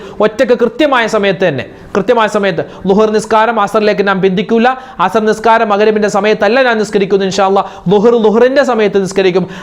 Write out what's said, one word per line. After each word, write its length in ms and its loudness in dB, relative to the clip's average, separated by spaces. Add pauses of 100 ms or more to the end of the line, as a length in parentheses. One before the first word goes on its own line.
(200)
ഒറ്റക്ക് 380 0
കൃത്യമായ 480 0
സമയത്ത് 420 0
തന്നെ, 160 -4 (320)
കൃത്യമായ 300 2
സമയത്ത്. 380 -2 (220)
ളുഹർ 240 2
നിസ്കാരം 500 0
അസറിലേക്ക് 480 0
നാം 120 0
ബന്ധിക്കൂല, 480 0 (320)
അസർ 260 0
നിസ്കാരം 420 2
മഗ്‌രിബിന്റെ 400 2
സമയത്തല്ല 540 0
ഞാൻ 160 0
നിസ്കരിക്കുന്നു. 460 0
ഇൻഷാ 220 0
അല്ലാ, 180 2 (240)
ളുഹർ 340 4
ളുഹറിന്റെ 400 2
സമയത്ത് 400 0
നിസ്കരിക്കും, 440 -2 (160)